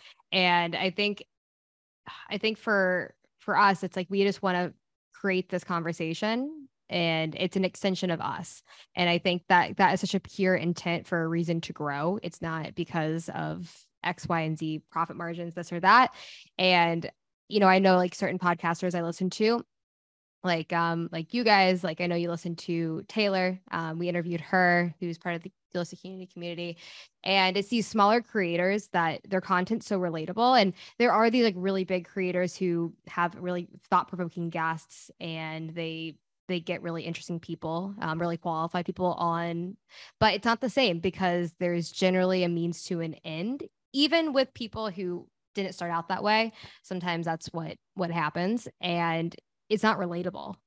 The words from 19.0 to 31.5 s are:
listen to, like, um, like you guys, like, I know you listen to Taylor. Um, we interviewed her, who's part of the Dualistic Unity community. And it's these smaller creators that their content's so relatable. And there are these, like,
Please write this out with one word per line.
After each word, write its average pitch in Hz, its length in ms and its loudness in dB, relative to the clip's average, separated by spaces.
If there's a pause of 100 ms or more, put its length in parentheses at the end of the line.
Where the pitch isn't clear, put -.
listen 170 300 -2
to, 226 340 0 (800)
like, 170 300 -2
um, 170 380 0
like 165 220 -8
you 240 100 0
guys, 185 400 6
like, 165 180 -4
I 175 40 -2
know 175 100 0
you 170 140 -2
listen 170 260 -6
to 165 520 -4
Taylor. 190 520 0 (120)
Um, 165 260 -4
we 175 100 -4
interviewed 170 340 -2
her, 175 580 4
who's 170 180 -6
part 175 160 -6
of 170 80 -6
the 185 100 -16 (220)
Dualistic 175 300 -6
Unity 185 240 -14
community. 170 500 -10 (460)
And 190 340 4
it's 202 120 0
these 233 180 2
smaller 214 340 4
creators 190 680 0
that 165 380 0
their 190 140 0
content's 185 460 0
so 196 120 0
relatable. 180 640 4
And 190 120 4 (260)
there 240 120 4
are 226 200 4
these, 240 140 4
like, 196 120 2